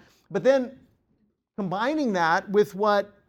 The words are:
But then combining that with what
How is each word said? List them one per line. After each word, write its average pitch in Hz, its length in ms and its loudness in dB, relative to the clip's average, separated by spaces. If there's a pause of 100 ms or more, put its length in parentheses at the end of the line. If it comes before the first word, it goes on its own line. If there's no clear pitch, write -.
(300)
But 202 140 -4
then 254 340 2 (800)
combining 226 540 -2
that 180 380 0
with 202 240 2
what 202 380 0 (160)